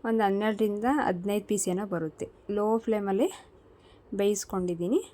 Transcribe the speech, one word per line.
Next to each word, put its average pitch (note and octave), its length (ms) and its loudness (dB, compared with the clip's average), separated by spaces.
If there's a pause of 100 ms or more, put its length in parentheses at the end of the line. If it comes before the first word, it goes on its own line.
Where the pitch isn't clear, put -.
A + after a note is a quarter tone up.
ಒಂದು A3+ 200 2
ಹನ್ನೆರಡರಿಂದ G#3 600 0 (200)
ಹದಿನೈದು G3+ 420 -2
ಪೀಸ್ G3+ 240 0
ಏನೋ G3 200 -2
ಬರುತ್ತೆ. D#3+ 340 -4 (300)
ಲೋ G#3 100 2 (180)
ಫ್ಲೇಮಲ್ಲೇ G#3 420 2 (920)
ಬೇಯಿಸ್ಕೊಂಡಿದ್ದೀನಿ. G3 800 0 (120)